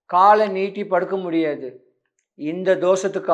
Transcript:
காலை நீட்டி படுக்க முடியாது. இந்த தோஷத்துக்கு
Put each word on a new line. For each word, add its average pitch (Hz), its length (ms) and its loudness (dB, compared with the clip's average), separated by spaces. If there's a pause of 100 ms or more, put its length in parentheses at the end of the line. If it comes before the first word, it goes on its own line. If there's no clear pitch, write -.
(100)
காலை 208 360 6 (100)
நீட்டி 196 360 -4
படுக்க 180 320 -2
முடியாது. 151 460 -4 (680)
இந்த 180 320 -4 (140)
தோஷத்துக்கு 185 500 -2